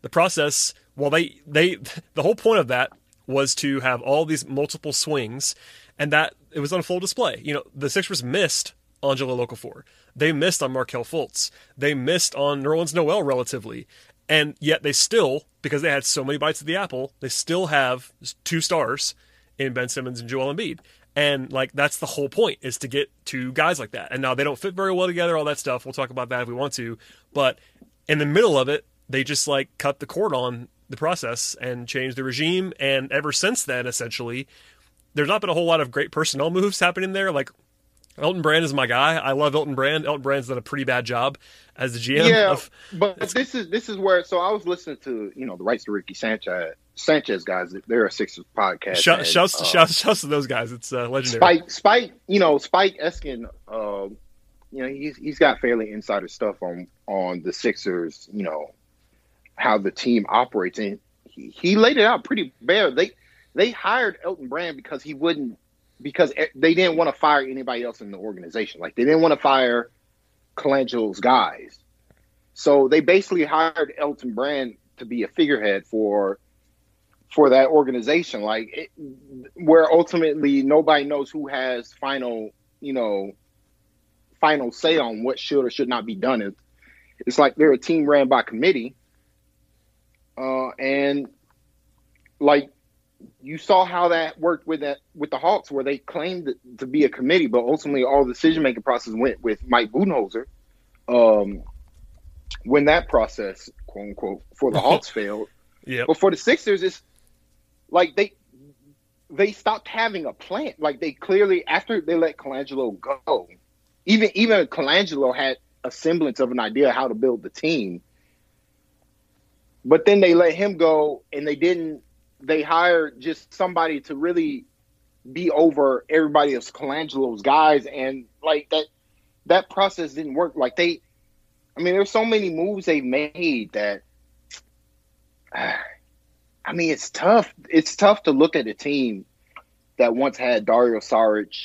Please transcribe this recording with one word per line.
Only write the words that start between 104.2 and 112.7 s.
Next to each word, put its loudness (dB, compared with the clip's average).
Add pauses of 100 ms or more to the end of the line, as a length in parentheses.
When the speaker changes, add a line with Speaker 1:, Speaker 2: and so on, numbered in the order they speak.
Speaker 2:
for 0
the 0
Speaker 1:
<laughs> 2
Speaker 2:
Hawks 2
failed. -6 (380)
Speaker 1:
Yep. -4
Speaker 2:
But 2
for 4
the -4
Sixers, 0
it's -4 (880)
like 4
they, 0 (960)
they 0
stopped -4
having -4
a -8
plan. -8
Like, -4
they -4
clearly, 2
after -2
they -2
let 0
Colangelo -6